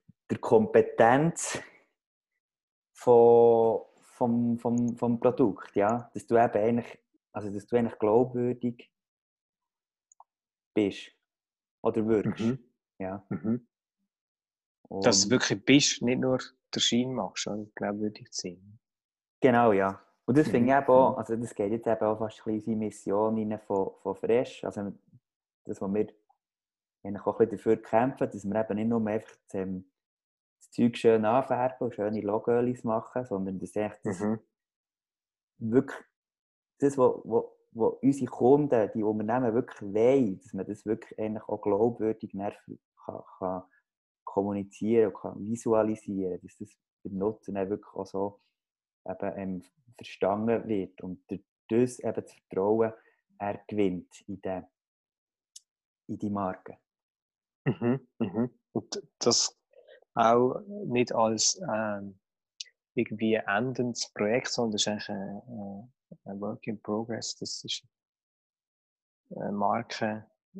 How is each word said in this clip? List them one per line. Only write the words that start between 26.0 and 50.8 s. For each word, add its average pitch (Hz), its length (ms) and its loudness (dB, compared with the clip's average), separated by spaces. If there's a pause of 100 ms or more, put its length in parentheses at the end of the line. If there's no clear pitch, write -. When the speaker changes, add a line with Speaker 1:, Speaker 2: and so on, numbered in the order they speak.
Speaker 1:
eigentlich 101 220 -10
auch 104 140 -2
ein 113 100 4
bisschen 101 80 -8
dafür 110 240 0
kämpfen, 127 500 0
dass 101 140 -12
wir 101 160 -2
eben 104 140 -4
nicht 107 140 -2
nur 117 180 -2
einfach 107 280 -6 (120)
das, - 80 -20
ähm, 92 360 -8 (680)
das - 120 -20
Zeug 117 260 0
schön 113 280 4
anfärben 127 600 0
und 110 80 -8
schöne 107 260 -4
Logos 117 640 0
machen, 117 420 -4
sondern 95 340 -6
dass 90 160 -10
eigentlich 104 280 -4
das 95 160 -4
Speaker 2:
Mhm. 107 200 -2 (1200)
Speaker 1:
wirklich 120 400 0 (840)
das, 139 180 2
was, 127 160 6 (100)
was, 117 220 0 (260)
was 110 300 0
unsere 135 300 2
Kunden, 127 640 4
die 113 100 -2
Unternehmen 107 500 0
wirklich 123 280 -4 (120)
wollen, 113 480 2
dass - 120 -20
man 95 120 -6
das 104 200 -10
wirklich 107 340 -6
eigentlich 107 280 -6
auch 104 140 -6
glaubwürdig 110 720 0
nachher - 440 -8 (280)
kann, - 160 -12 (180)
kann 92 240 -6 (600)
kommunizieren 101 880 0
und - 80 -16
kann 98 260 -10
visualisieren, 107 920 -2
dass - 160 -20
das 104 120 -14 (340)
beim 98 140 -8
Nutzen 104 380 -4
dann 95 140 -2
wirklich 104 240 -6
auch 98 120 -8
so 98 360 -6 (680)
eben, 95 300 -8
ähm, 95 260 -8 (340)
verstanden 107 680 -2
wird 98 340 -4